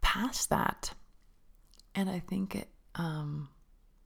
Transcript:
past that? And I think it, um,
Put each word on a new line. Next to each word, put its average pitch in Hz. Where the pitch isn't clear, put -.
past -
that? -
And 196
I 180
think 190
it, -
um, 151